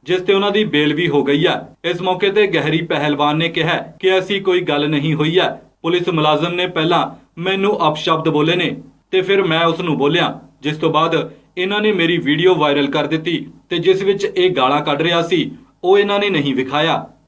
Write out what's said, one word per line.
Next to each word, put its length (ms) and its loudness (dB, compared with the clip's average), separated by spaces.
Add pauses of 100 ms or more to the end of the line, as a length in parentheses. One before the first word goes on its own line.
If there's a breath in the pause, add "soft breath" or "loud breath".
ਜਿਸ 160 -2
ਤੇ 140 2
ਉਹਨਾਂ 160 2
ਦੀ 140 2
ਬੇਲ 300 2
ਵੀ 140 0
ਹੋ 160 2
ਗਈ 220 0
ਹੈ। 380 -4
ਇਸ 180 -4
ਮੌਕੇ 280 0
ਤੇ 160 4
ਗਹਿਰੀ 360 0
ਪਹਿਲਵਾਨ 540 0
ਨੇ 120 0
ਕਿਹਾ 280 -2 (240)
ਕਿ 80 2
"ਐਸੀ 320 0
ਕੋਈ 200 2
ਗੱਲ 280 -2
ਨਹੀਂ 260 0
ਹੋਈ 240 0
ਹੈ, 240 -2 (200)
ਪੁਲਿਸ 260 0
ਮੁਲਾਜ਼ਮ 440 2
ਨੇ 140 -2
ਪਹਿਲਾਂ 640 -2 (100)
ਮੈਨੂੰ 480 0
ਅਪਸ਼ਬਦ 400 -2
ਬੋਲੇ 280 2
ਨੇ 260 -4 (280)
ਤੇ 100 2
ਫਿਰ 220 0
ਮੈਂ 220 2
ਉਸ 160 -2
ਨੂੰ 180 -2
ਬੋਲਿਆ, 420 0 (200)
ਜਿਸ 160 -4
ਤੋਂ 140 0
ਬਾਅਦ 420 0 (260 loud breath)
ਇਹਨਾਂ 220 -2
ਨੇ 120 2
ਮੇਰੀ 260 0
ਵੀਡੀਓ 360 2
ਵਾਇਰਲ 360 2
ਕਰ 160 -2
ਦਿੱਤੀ 400 -4 (240)
ਤੇ 80 -4
ਜਿਸ 240 2
ਵਿੱਚ 220 0
ਇਹ 260 2
ਗਾਲਾਂ 300 2
ਕੱਢ 220 -2
ਰਿਹਾ 200 2
ਸੀ, 280 0 (340 loud breath)
ਉਹ 140 6
ਇਹਨਾਂ 200 2
ਨੇ 120 0
ਨਹੀਂ 240 0
ਵਿਖਾਇਆ।" 520 -2 (220)